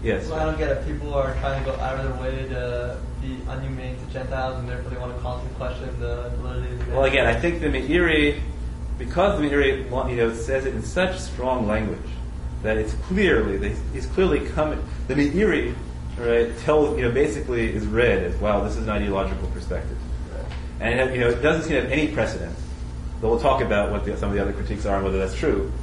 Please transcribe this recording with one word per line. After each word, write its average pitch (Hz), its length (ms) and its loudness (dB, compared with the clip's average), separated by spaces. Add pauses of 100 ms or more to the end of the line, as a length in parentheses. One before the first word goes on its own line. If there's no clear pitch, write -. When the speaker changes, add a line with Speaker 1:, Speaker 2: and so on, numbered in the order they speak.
Speaker 1:
Yes? 147 260 0
Speaker 2:
Well, 156 100 -2
I 156 60 2
don't 156 120 0
get 151 140 0
it. - 140 0
People 123 280 -4
are 135 260 0
trying 135 240 0
to 135 80 -2
go 135 60 -4
out 135 220 -2
of 135 40 -4
their 123 180 -4
way 131 280 -2
to 123 500 -4 (220)
be 135 140 -4 (120)
unhumane 131 520 -6
to - 140 -10
Gentiles, 131 460 -2
and 120 100 -4
therefore 120 220 -4
they 123 60 -6
want 123 180 -6
to 120 60 -6
call 127 180 -4
into - 160 -6
question 123 440 -6
the 120 380 -2
validity 123 360 -4
of 120 120 -2
the - 80 -2
Speaker 1:
Well, 135 120 4
again, 135 200 4
I 113 80 4
think 170 280 0
the 156 60 0
Meiri, 147 760 4 (560)
because 170 420 2
the 147 80 2
Meiri, 131 640 2
you 123 80 -2
know, 113 160 4
says 135 320 -2
it 127 100 -2
in 113 80 -4
such 180 360 0
strong 123 480 -2
language 107 320 0 (640)
that 110 140 2
it's 110 160 0
clearly, 127 640 2
they, 101 180 0 (180)
he's - 140 -4
clearly 170 420 2
coming, 151 340 0 (240)
the 131 80 0
Meiri, 143 600 4 (420)
right, 117 420 4
tells, 151 380 4
you 127 60 0
know, 120 80 2
basically 123 640 2
is 104 140 -2
read 107 360 4
as, 90 120 -2
"Wow, 101 280 2
this 104 140 -2
is 110 60 -2
an 110 60 -2
ideological 98 600 0
perspective." - 480 -4 (340)
Speaker 2:
Right. - 140 -6 (340)
Speaker 1:
And, 127 360 0
you 123 60 2
know, 117 80 6
it 117 120 0
doesn't 165 220 4
seem - 80 -2
to 135 100 2
have 123 100 -2
any 147 180 2
precedent, 90 460 -2 (640)
though 110 100 0
we'll 117 100 2
talk 131 220 4
about 104 300 2
what 101 140 -2
the, 101 100 -2
some 104 140 -2
of 98 60 -2
the 101 60 2
other 98 120 0
critiques 98 320 -4
are 98 100 2
and 98 100 0
whether 95 120 0
that's 95 180 -2
true 131 360 0 (120)